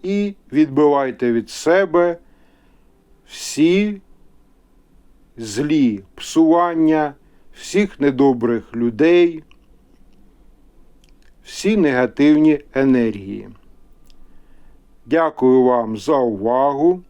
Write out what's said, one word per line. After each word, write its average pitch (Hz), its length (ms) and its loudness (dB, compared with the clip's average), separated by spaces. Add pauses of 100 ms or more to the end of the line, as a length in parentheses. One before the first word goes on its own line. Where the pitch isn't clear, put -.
і 202 300 -4 (160)
відбивайте 139 800 0
від 117 180 -2
себе 175 680 0 (1080)
всі 196 760 -2 (1400)
злі 117 640 -2 (120)
псування, 160 1000 0 (400)
всіх - 460 -4
недобрих 123 760 0
людей, 160 680 0 (2000)
всі - 340 -2
негативні 147 800 2 (140)
енергії. 107 760 -2 (1600)
Дякую 131 580 2
вам 117 340 0
за 143 200 -2
увагу. 135 920 0